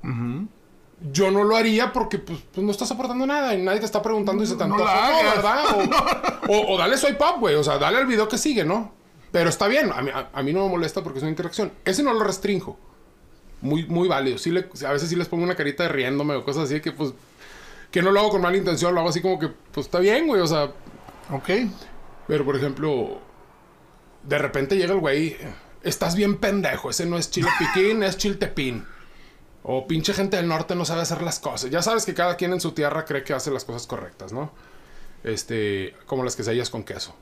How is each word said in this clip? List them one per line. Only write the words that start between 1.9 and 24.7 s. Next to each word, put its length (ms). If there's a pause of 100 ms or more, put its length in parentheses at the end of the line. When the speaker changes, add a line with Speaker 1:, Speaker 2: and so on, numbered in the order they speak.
Speaker 2:
porque, 260
pues, 220 (120)
pues, 120
no 80
estás 180
aportando 340
nada 300
y 80
nadie 160
te 80
está 160
preguntando 400
y 60
se 80
te 100
Speaker 1:
No 80
Speaker 2:
antoja, 220
Speaker 1:
la 140
Speaker 2:
¿no? 60 (140)
Speaker 1:
hagas. 60
Speaker 2:
¿Verdad? 1040
Speaker 1:
<laughs> 60
Speaker 2:
O, 100
o, 160
o 40
dale 180
swipe 260
up, 160
güey. 160
O 80
sea, 160
dale 200
al 80
video 220
que 80
sigue, 280
¿no? 280 (380)
Pero 180
está 200
bien. 260
A 80
mí, 100
a, 200
a 100
mí 100
no 120
me 60
molesta 340
porque 140
es 40
una 80
interacción. 400 (140)
Ese 180
no 120
lo 100
restrinjo. 520 (840)
Muy, 260
muy 220
válido. 300
Sí 120
le, 180 (160)
a 80
veces 160
sí 60
les 140
pongo 160
una 100
carita 300
de 60
riéndome 440
o 100
cosas 200
así 160
que, 100
pues, 220 (800)
que 100
no 80
lo 80
hago 120
con 100
mala 160
intención. 360
Lo 80
hago 100
así 100
como 180
que, 100
pues, 380
está 140
bien, 260
güey. 140
O 80
sea. 160 (680)
Speaker 1:
Ok. 180 (800)
Speaker 2:
Pero, 180
por 120
ejemplo, 640 (1040)
de 140
repente 380